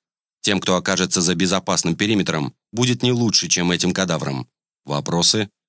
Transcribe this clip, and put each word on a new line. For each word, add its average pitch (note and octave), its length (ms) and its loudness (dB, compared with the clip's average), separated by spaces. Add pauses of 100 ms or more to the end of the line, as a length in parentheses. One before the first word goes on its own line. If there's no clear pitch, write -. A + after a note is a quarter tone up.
(400)
Тем, G2 200 0
кто F#2 160 2
окажется F#2 440 0
за F2 140 0
безопасным F2+ 600 0
периметром, E2+ 580 -2 (180)
будет A#2+ 300 0
не B2 100 2
лучше, A2+ 360 0
чем F2 240 2
этим F2+ 200 0
кадаврам. D2 560 -2 (360)
Вопросы? E2+ 640 0 (180)